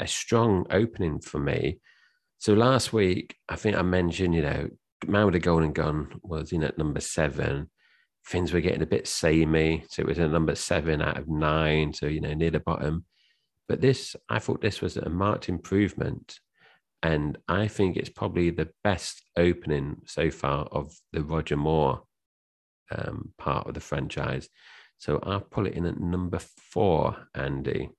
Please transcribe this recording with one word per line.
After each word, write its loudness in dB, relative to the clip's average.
a -4
strong 2
opening 0
for -8
me. -2
So 2
last 4
week, 0
I -6
think 0
I 2
mentioned, 2
you 4
know, -2
Man 4
with 4
a 2
Golden 2
Gun -2
was -8
in 0
at -2
number -2
seven. -2
Things -2
were 4
getting 0
a 0
bit 0
samey. 4
So -4
it -2
was 0
a 2
number 2
seven 0
out -2
of -8
nine. 2
So, -6
you -2
know, -4
near 0
the 0
bottom. -2
But 0
this, 2
I 0
thought -4
this -4
was -4
a -4
marked 0
improvement. -2
And 0
I 2
think 0
it's -4
probably 0
the -2
best -2
opening 0
so -2
far -2
of -6
the -2
Roger -2
Moore, 2
um, -8
part -4
of -8
the -10
franchise. -6
So -2
I'll -2
put -4
it -4
in -2
at -2
number -2
four, 0
Andy. -4